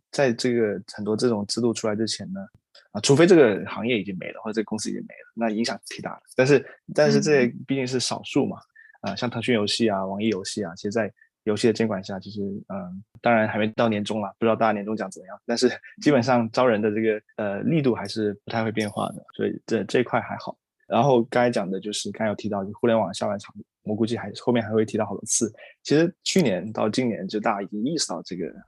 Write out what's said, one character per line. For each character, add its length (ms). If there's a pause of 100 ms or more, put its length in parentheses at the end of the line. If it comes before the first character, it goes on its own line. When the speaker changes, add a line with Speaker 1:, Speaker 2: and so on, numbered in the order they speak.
(100)
Speaker 1:
在 220
这 220
个 240 (160)
很 80
多 140
这 120
种 180
制 120
度 140
出 140
来 100
之 100
前 260
呢， 80 (520)
啊， 80
除 160
非 100
这 80
个 320
行 200
业 120
已 60
经 140
没 140
了， 100
或 80
者 40
这 80
个 40
公 120
司 120
已 20
经 100
没 120
了， 200
那 140
影 160
响 220
挺 160
大 80
的。 120 (140)
但 100
是， 180 (300)
但 160
是 100
这 260 (200)
毕 80
竟 120
是 120
少 260
数 220
嘛， 120
Speaker 2:
嗯。 80 (360)
Speaker 1:
啊， 140
像 120
腾 140
讯 100
游 140
戏 220
啊、 180
网 160
易 60
游 160
戏 180
啊， 140
其 60
实 100
在 200 (300)
游 140
戏 100
的 60
监 160
管 160
下， 160
其 100
实， 100 (280)
嗯， 340 (180)
当 140
然 140
还 100
没 160
到 140
年 160
终 160
了， 180
不 80
知 20
道 60
大 100
家 60
年 140
终 120
奖 140
怎 100
么 60
样， 180
但 140
是 100 (320)
基 120
本 100
上 300
招 120
人 160
的 80
这 140
个， 180 (140)
呃， 280
力 200
度 140
还 100
是 260 (120)
不 80
太 100
会 80
变 180
化 200
的， 60 (200)
所 100
以 220
这， 200
这 120
一 60
块 160
还 160
好。 200 (300)
然 160
后 220
刚 180
才 80
讲 180
的 120
就 120
是， 200
刚 80
才 80
有 80
提 120
到 160
就 100
互 120
联 100
网 160
下 140
半 140
场， 120 (300)
我 100
估 140
计 100
还， 140 (100)
后 120
面 100
还 80
会 140
提 120
到 80
好 120
多 80
次。 280 (300)
其 160
实 240
去 180
年 320
到 160
今 200
年， 180
就 140
大 160
家 40
已 60
经 160
意 160
识 80
到 160
这 140
个， 180 (140)